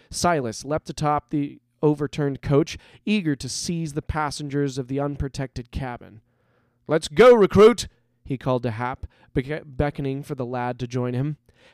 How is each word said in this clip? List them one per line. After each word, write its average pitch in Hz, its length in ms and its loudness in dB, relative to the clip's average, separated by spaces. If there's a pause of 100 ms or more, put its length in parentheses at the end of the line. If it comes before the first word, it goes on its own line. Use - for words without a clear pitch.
(100)
Silas 143 540 -2
leapt 147 240 -6
atop 147 420 -4
the 143 300 -4 (220)
overturned 147 580 0
coach, 147 380 2 (260)
eager 185 300 0
to 127 140 -10
seize 165 460 -6
the 151 80 -6
passengers 143 760 -4
of 131 100 -8
the 135 120 -4
unprotected 139 720 -8
cabin. 110 500 -10 (640)
"Let's 156 220 0
go, 220 260 10
recruit!" 214 540 6 (340)
he 135 160 -6
called 127 240 -2
to 120 80 -2
Hap, 123 360 -8 (280)
beca-, 147 300 -4
beckoning 139 580 -4
for 143 140 -10
the 127 80 -8
lad 123 340 -6
to 123 80 -6
join 123 280 -4
him. 143 240 -4 (360)